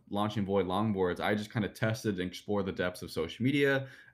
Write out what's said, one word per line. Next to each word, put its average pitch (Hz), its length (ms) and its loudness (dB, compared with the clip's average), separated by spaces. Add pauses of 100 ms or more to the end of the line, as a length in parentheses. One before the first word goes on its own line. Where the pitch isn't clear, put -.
launching 104 360 0
Void 98 200 2
Longboards, 95 540 2
I 92 160 2
just 104 160 -4
kinda 101 180 0
tested 107 500 -2
and 90 100 -2
explored 101 360 -2
the 95 60 -2
depths 90 300 -2
of 85 80 -10
social - 340 -4
media, 139 440 2 (260)